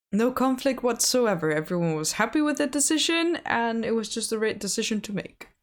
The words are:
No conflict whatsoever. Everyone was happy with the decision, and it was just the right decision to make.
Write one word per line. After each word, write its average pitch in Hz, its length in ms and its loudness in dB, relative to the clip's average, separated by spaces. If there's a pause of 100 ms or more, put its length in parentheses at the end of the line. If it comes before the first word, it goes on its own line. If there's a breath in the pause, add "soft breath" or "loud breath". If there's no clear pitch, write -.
(120)
No 226 200 2
conflict 262 500 0
whatsoever. 226 720 2
Everyone 160 420 0
was 156 200 -2
happy 233 280 2
with 294 160 0
the 294 80 2
decision, 320 720 2 (100)
and 226 380 0
it - 80 0
was 226 160 -2
just 214 220 -6
the 226 80 -2
right 214 200 0
decision 214 440 -2
to 208 100 -8
make. - 360 -8 (140)